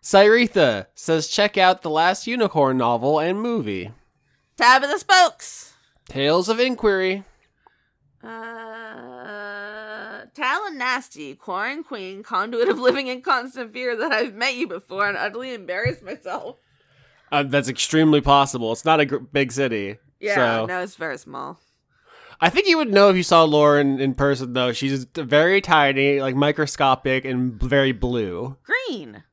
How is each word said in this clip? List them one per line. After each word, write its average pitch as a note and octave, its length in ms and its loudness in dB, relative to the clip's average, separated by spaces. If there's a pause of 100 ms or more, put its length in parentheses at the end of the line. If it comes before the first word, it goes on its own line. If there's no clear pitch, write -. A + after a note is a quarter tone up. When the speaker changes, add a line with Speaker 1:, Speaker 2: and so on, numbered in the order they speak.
Speaker 1:
Cyretha G3 920 4
says, D#3+ 320 -2
"Check G#3 320 0
out F#3 240 4
the E3 80 -6
last E3 340 0
Unicorn D#3+ 540 0
novel B2 400 0
and F3+ 200 -2
movie." A2 520 -6 (680)
Speaker 2:
Tab B3+ 260 6
of C#4+ 60 -4
the G4 80 -2
Spokes. - 760 0 (360)
Speaker 1:
Tales D#3 400 0
of A3+ 100 -2
Inquiry. G3+ 640 0 (1000)
Speaker 2:
Uh, A3 2000 -14 (120)
Talon D#4 460 -4
Nasty, B3 560 -6
Quarren A3+ 480 -6
Queen, G3 400 -12
conduit A#3 460 0
of E4 100 0
living B3+ 260 2
in B3+ 160 -8
constant B3+ 520 -4
fear B3 220 -4
that B3+ 160 -4
I've A3 220 -2
met A#3+ 220 -4
you B3 120 -4
before F#3+ 400 -4
and G3+ 80 -4
utterly A#3+ 380 -6
embarrassed G#3 480 -6
myself. - 560 -12 (760)
Speaker 1:
Uh, C#3+ 120 2
that's C3+ 260 -2
extremely D#3 520 2
possible. C3+ 500 2
It's - 140 -6
not D#3+ 160 4
a D3 40 4
gr-, C#3+ 120 -6
big C3 340 -4
city. A2+ 460 -4 (220)
Speaker 2:
Yeah, G3+ 160 -4
Speaker 1:
so. A2+ 300 0
Speaker 2:
no, F3+ 160 -6
it's F#3 140 -12
very D3+ 240 -8
small. D3 400 -16 (800)
Speaker 1:
I E3+ 120 4
think G4+ 160 0
you E4 100 4
would B3+ 160 0
know G3+ 160 8
if F#3+ 60 4
you F3+ 80 0
saw E3 220 6
Lauren D3 540 4
in C3+ 140 0
person, C3 400 -2
though. B2 180 0
She's C3+ 340 -4
very D#3+ 540 2
tiny, C#3 640 2
like, C3 140 -2
microscopic, C#3 880 0
and B2+ 320 -2
b-, C3 100 -2
very C3+ 260 2
blue. A#2 720 -4
Speaker 2:
Green. G#3+ 680 -6